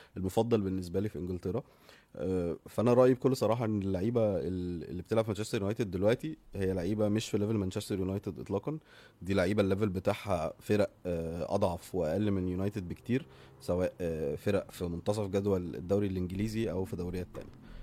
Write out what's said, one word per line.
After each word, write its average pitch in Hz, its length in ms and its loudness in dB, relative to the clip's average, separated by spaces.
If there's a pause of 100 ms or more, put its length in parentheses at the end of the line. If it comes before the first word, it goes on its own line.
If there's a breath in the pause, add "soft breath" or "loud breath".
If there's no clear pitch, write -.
(160 soft breath)
المفضل 110 440 2
بالنسبه 92 400 -2
لي 107 80 0
في 76 100 -8
انجلترا. 90 440 -4 (540 soft breath)
آه، 87 400 0 (120)
فانا 117 240 2
رايي 127 220 8
بكل 131 220 2
صراحه 113 280 2
ان 107 180 0
اللعيبه 101 540 2
ال-، 87 540 -4
اللي 90 120 -8
بتلعب 110 220 2
في 110 60 -4
مانشستر 107 280 -2
يونايتد 101 320 -2
دلوقتي 110 460 0 (180)
هي 95 180 0
لعيبه 104 360 0
مش 107 200 0
في 110 100 0
ليفل 104 160 0
مانشستر 98 440 -2
يونايتد 95 420 -2
اطلاقًا. 147 380 -4 (440 soft breath)
دي 95 120 0
لعيبه 98 280 4
level 98 260 2
بتاعها 92 720 0
فرق، 104 300 2 (160)
آه، 85 480 -2
اضعف 95 400 0
واقل 92 360 2
من 92 180 0
يونايتد 92 400 -2
بكتير، 120 380 -2 (340 soft breath)
سواء، 90 400 0
آه، 78 340 -2
فرق 98 360 0
في - 140 -6
منتصف 98 440 -2
جدول 95 460 0
الدوري 98 320 0
الانجليزي 95 640 -2
او 92 140 -2
في - 120 -6
دوريات 90 380 -4
تانية، - 340 -14 (140)